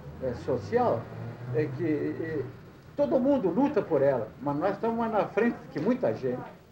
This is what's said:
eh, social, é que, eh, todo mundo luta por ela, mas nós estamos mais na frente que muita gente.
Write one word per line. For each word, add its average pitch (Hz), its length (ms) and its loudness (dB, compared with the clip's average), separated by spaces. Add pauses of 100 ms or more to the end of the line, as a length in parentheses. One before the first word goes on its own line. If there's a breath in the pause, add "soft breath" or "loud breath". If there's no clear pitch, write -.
(220)
eh, 123 120 -2 (100)
social, 147 560 2 (540)
é 151 120 2 (100)
que, 175 80 -2
eh, 151 600 -2 (520)
todo 277 240 4
mundo 247 300 4
luta 214 320 2
por 143 200 2
ela, 131 260 2 (120)
mas 143 160 -2
nós 185 180 0
estamos 226 220 -2
mais 226 160 -2
na 190 140 2
frente 233 300 0 (160)
que 151 80 -4
muita 175 340 2
gente. 127 280 -4 (300)